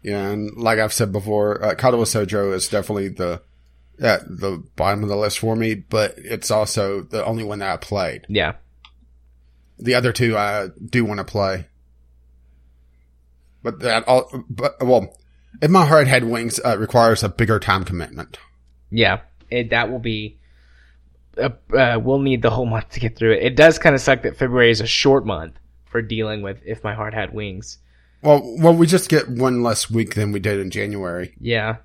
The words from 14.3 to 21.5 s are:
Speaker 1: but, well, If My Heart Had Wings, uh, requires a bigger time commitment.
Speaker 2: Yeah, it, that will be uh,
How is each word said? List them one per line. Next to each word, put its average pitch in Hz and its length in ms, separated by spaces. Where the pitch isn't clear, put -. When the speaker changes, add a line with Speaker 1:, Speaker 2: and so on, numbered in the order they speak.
Speaker 1:
but, 123 320
well, 120 360
If 151 80
My 185 160
Heart 147 220
Had 127 160
Wings, 117 420
uh, 113 120
requires 113 460
a 101 60
bigger 107 300
time 95 240
commitment. - 560
Speaker 2:
Yeah, 104 320
it, 120 180
that 117 220
will 120 80
be 110 400
uh, 123 120